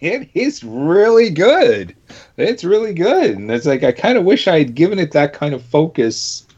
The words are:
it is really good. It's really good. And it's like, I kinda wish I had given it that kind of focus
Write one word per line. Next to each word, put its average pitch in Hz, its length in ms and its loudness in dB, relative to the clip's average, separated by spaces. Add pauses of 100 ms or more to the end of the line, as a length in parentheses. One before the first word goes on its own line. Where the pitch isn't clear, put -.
it 160 340 -6
is 254 300 -4
really 196 680 2
good. 156 640 2 (420)
It's 196 280 -2
really 208 300 0
good. 202 440 0
And 104 120 -8
it's 120 160 -4
like, 135 180 0
I 127 80 2
kinda 233 280 0
wish 196 280 2
I 170 100 4
had 127 160 0
given 180 240 2
it 165 140 -2
that 147 200 2
kind 147 220 -6
of 123 80 -8
focus - 840 -2 (120)